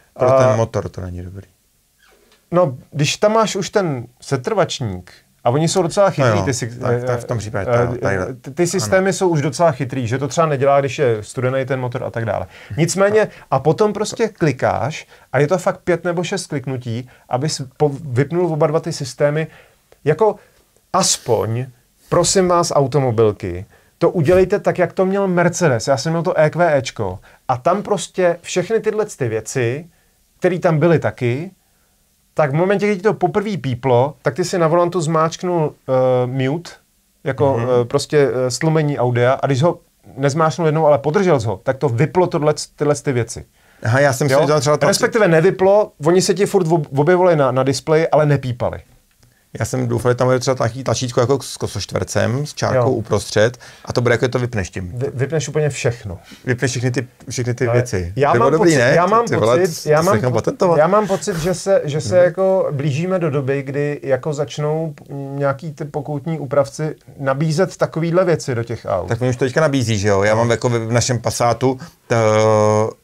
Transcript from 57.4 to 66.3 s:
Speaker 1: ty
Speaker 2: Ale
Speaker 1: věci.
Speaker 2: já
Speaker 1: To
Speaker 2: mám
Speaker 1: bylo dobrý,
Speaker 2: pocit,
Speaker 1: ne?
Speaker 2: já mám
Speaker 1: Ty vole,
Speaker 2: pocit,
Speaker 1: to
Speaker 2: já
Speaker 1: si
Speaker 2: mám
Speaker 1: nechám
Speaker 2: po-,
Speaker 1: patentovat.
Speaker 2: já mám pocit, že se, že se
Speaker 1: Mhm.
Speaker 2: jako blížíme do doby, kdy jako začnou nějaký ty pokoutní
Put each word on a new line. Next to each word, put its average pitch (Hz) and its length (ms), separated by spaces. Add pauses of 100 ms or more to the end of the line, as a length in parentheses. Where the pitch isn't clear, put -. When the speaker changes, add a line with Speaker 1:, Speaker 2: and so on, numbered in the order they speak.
Speaker 1:
ty 123 140
Speaker 2:
Ale 113 100
Speaker 1:
věci. 95 380
Speaker 2:
já 139 180
Speaker 1:
To - 60
Speaker 2:
mám 139 100
Speaker 1:
bylo - 80
dobrý, 175 140
Speaker 2:
pocit, 135 120
Speaker 1:
ne? 131 120
Speaker 2:
já 170 100
mám 226 200
Speaker 1:
Ty 156 100
vole, 110 240
Speaker 2:
pocit, 180 240
Speaker 1:
to 151 60
Speaker 2:
já 151 100
Speaker 1:
si 165 60
Speaker 2:
mám 202 100
Speaker 1:
nechám 131 160
Speaker 2:
po-, 117 40
Speaker 1:
patentovat. 170 420
Speaker 2:
já 156 100
mám 202 200
pocit, 190 300
že 170 160
se, 185 300
že 151 180
se 110 140
Speaker 1:
Mhm. 180 80
Speaker 2:
jako 185 480
blížíme 156 480
do 160 100
doby, 139 340
kdy 143 400
jako 127 300
začnou 151 600 (420)
nějaký 139 380
ty 151 120
pokoutní 147 540